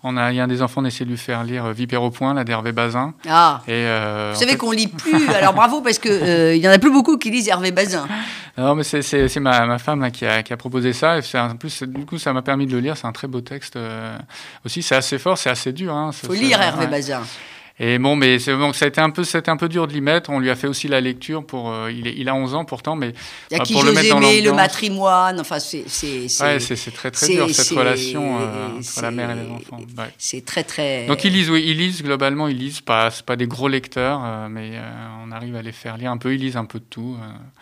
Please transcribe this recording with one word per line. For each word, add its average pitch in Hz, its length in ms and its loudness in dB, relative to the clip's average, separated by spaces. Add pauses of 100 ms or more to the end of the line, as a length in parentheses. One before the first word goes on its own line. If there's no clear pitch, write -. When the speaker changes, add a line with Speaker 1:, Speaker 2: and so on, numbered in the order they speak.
Speaker 1:
on 127 120 -4
a, 123 140 2
il 123 60 0
y 127 40 0
a 127 40 2
un - 20 0
des 127 160 0
enfants, 127 200 -2
on - 20 0
essaie 127 200 -4
de 120 60 -6
lui 120 60 -4
faire 117 260 -4
lire, 120 220 -6
euh, 113 80 -2
Vipère 120 320 0
au 120 60 2
point, 131 220 0
là, 135 120 0
d'Hervé 117 260 -2
Bazin. 120 420 0 (160)
Speaker 2:
Ah. 160 380 8
Speaker 1:
Et, 117 60 -4
euh, 110 580 0
Speaker 2:
Vous 104 60 -4
Speaker 1:
en - 40 -2
Speaker 2:
savez 247 120 4
Speaker 1:
fait 269 60 2
Speaker 2:
qu'on 226 120 -2
lit 220 160 0
plus. 311 440 2
Alors 196 240 6
bravo, 240 260 4
parce 233 180 0
que, 233 100 -2
euh, 170 460 4
il 165 80 4
y 185 60 6
en 190 40 10
a 196 60 10
plus 269 140 6
beaucoup 277 260 6
qui 220 140 -4
lisent 226 160 0
Hervé 185 240 2
Bazin. 180 340 0 (500)
Speaker 1:
Non, 135 200 2
mais 151 80 0
c'est, 143 180 -2
c'est, 139 240 2
c'est 143 140 -2
ma, 123 260 4
ma 120 120 0
femme 147 220 0
là, 127 120 0
qui 123 140 -8
a, 110 180 2
qui - 80 -8
a 117 40 -6
proposé 123 360 -2
ça. 160 260 2
Et 143 40 -4
c'est - 160 -4
un, 120 120 0
en 117 60 -8
plus, 151 140 -10
c'est, 131 220 -10
du 139 140 -8
coup, 165 120 -10
ça 147 140 -2
m'a 127 100 0
permis 139 240 0
de 131 60 -2
le 127 80 0
lire. 143 160 -2
C'est 120 120 -8
un 113 40 -6
très - 140 -10
beau 127 140 -6
texte, 139 340 -14
euh, 113 420 -10 (480)
aussi. 127 160 -6
C'est 160 140 2
assez 131 240 2
fort, 180 200 0
c'est - 120 0
assez 127 220 -2
dur, 170 200 -6
hein, 151 200 -4
ça, - 160 -12
Speaker 2:
Faut 180 60 -2
Speaker 1:
ça, 208 60 -2
Speaker 2:
lire 240 220 4
Hervé 156 220 0
Speaker 1:
ouais. - 60 -2
Speaker 2:
Bazin. 135 320 -4 (600)
Speaker 1:
Et 120 160 2
bon, 139 160 4
mais 127 240 6
c'est, 127 200 -2
donc, 143 180 0
ça - 80 2
a 143 40 4
été 143 120 0
un 156 80 6
peu, 170 160 -2
ça 165 140 -2
a - 20 2
été 165 100 -2
un 160 60 2
peu 170 100 -2
dur 165 200 0
de 147 80 -8
l'y 147 80 -2
mettre. 160 260 0
On 143 100 -2
lui 127 120 0
a 123 40 2
fait 127 120 -4
aussi 139 200 -4
la 139 140 2
lecture 127 460 -6
pour, 117 260 -6
euh, 110 180 -6
il 120 160 -8
est, 120 80 -6
il 120 140 -6
a 135 60 0
onze 131 200 -2 (140)
pourtant, 151 260 -6
mais, 123 200 -4 (360)
Speaker 2:
Il - 60 -6
y - 20 0
a - 40 0
Speaker 1:
euh, - 20 0
Speaker 2:
qui 120 80 -2
Speaker 1:
pour 139 120 6
le 143 100 8
Speaker 2:
j'ose - 80 6
Speaker 1:
mettre - 80 6
dans - 100 6
Speaker 2:
aimer, - 220 6
le 214 80 6
Speaker 1:
l'ambiance. 202 60 4
Speaker 2:
matrimoine, 190 840 2
enfin, 151 200 -6
c'est, - 260 -8
c'est, 131 420 -6
c'est, - 160 0
Speaker 1:
Ouais, 143 160 2
c'est, 120 160 -4
c'est - 140 -10
très, 131 200 -8
très 151 140 -2
Speaker 2:
c'est, 180 120 4
Speaker 1:
dur, 156 120 4
cette 135 160 2
Speaker 2:
c'est, 165 100 0
Speaker 1:
relation, 127 640 0
euh, 107 300 -4 (140)
Speaker 2:
c'est, - 160 -8
Speaker 1:
entre 120 60 -6
la 117 80 -4
mère 120 180 -6
et 117 60 -6
les 117 140 -10
enfants. 120 280 -14 (180)
Ouais. 113 220 -12
Speaker 2:
c'est - 260 -8
très, - 180 -4
très 135 440 -4
Speaker 1:
Donc 139 180 0
ils 196 80 4
lisent, 185 160 2
oui, 160 180 2
ils 160 120 0
lisent, 175 240 -2
globalement, 143 460 0
ils 131 100 -2
lisent 143 240 -8
pas, 113 280 2
c'est - 140 -14
pas 123 120 -4
des 120 100 0
gros 127 220 -2
lecteurs, 135 580 -2
euh, 110 240 -8
mais, 110 240 -12
euh, 113 60 -12 (460)
on 113 60 -14
arrive 120 240 -10
à 113 60 -10
les 113 100 -12
faire 113 240 -12
lire 123 140 -6
un 120 80 -4
peu, 131 160 -2
ils 135 80 -2
lisent 127 160 -4
un 110 80 -6
peu 113 140 -12
de - 40 -20
tout, 123 340 -12
euh, 113 80 -14 (360)